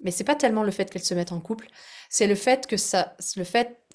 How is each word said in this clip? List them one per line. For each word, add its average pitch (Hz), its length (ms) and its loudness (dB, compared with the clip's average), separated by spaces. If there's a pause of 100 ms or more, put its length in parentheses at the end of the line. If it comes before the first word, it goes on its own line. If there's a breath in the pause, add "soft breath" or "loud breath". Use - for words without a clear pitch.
mais 180 100 -2
c'est - 120 -2
pas 285 120 2
tellement 226 280 2
le 208 80 0
fait 196 180 -2
qu'elle 180 140 -8
se - 100 -2
mette 175 180 -2
en 170 100 -6
couple, 220 260 -8 (420 loud breath)
c'est - 180 4
le 202 80 4
fait 254 320 2
que 214 100 0
ça, - 380 0 (200)
le 185 80 -4
fait 240 340 0 (180)